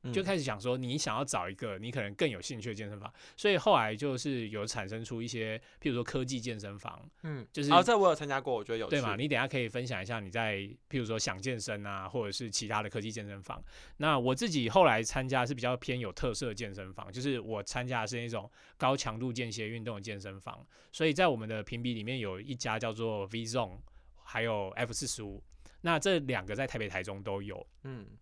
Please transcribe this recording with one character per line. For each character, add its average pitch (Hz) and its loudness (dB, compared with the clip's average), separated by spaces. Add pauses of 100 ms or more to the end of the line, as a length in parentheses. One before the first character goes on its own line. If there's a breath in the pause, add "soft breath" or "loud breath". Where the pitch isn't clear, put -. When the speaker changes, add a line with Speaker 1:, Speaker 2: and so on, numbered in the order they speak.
Speaker 1:
嗯。 131 -4
Speaker 2:
就 190 2
开 190 2
始 156 0
想 110 -2
说， 123 2
你 127 -2
想 117 0
要 135 0
找 92 -2
一 98 -6
个 101 -6
你 113 -8
可 123 -2
能 101 -4
更 160 2
有 101 -4
兴 117 -6
趣 113 -6
的 107 -4
健 104 -8
身 104 -8
房。 104 -12 (240 loud breath)
所 - 2
以 196 8
后 185 8
来 110 4
就 131 0
是 123 -2
有 104 -2
产 101 -4
生 110 -6
出 113 -6
一 120 -4
些， 110 -2 (240 soft breath)
譬 - 0
如 131 2
说 120 0
科 127 0
技 127 -2
健 113 -4
身 101 -8
房， - -12 (140)
Speaker 1:
嗯。 147 -8
Speaker 2:
就 151 -2
是 143 6
Speaker 1:
哦， 170 12
这 226 8
我 190 10
有 160 8
参 147 -4
加 135 0
过， 127 0
我 107 0
觉 113 -4
得 113 0
有 110 -2
趣。 - -4
Speaker 2:
对 143 4
嘛， 110 0
你 127 0
等 127 4
一 - 4
下 135 4
可 135 -2
以 120 2
分 123 -4
享 107 -4
一 - -4
下 113 -4
你 98 -6
在， 107 0 (340)
譬 139 -2
如 123 0
说 110 -2
想 98 -2
健 120 -4
身 101 -4
啊， 98 -6
或 117 -2
者 101 -4
是 113 -6
其 107 -2
他 107 0
的 104 -4
科 113 -4
技 107 -6
健 107 -6
身 98 -10
房。 - -10 (360 loud breath)
那 147 4
我 127 4
自 226 0
己 131 2
后 180 10
来 113 8
参 131 0
加 127 2
是 139 -2
比 120 -6
较 127 2
偏 127 -2
有 110 -4
特 120 -2
色 123 -4
的 107 -4
健 101 -6
身 95 -10
房， 95 -12
就 123 -6
是 135 2
我 107 -4
参 127 -4
加 123 0
的 110 0
是 123 -4
那 117 -4
种 110 -6 (260 soft breath)
高 135 4
强 113 -2
度 123 -2
间 117 -2
歇 107 -4
运 113 -6
动 113 -4
的 101 -8
健 101 -8
身 95 -10
房。 - -14 (240 soft breath)
所 160 2
以 156 6
在 180 6
我 135 4
们 110 -6
的 110 -2
评 117 -6
比 120 0
里 107 -4
面 123 -4
有 98 -4
一 131 -8
家 113 -2
叫 113 0
做 107 -2
V 113 -4
Zone， 113 -2 (460)
还 - -2
有 104 0
F 120 -2
四 127 -4
十 117 -4
五。 98 -10 (420 soft breath)
那 170 4
这 180 4
两 127 0
个 104 -4
在 135 0
台 - -6
北、 107 -2
台 95 -2
中 98 -8
都 98 -4
有。 101 -8 (200)
Speaker 1:
嗯。 123 -10 (140)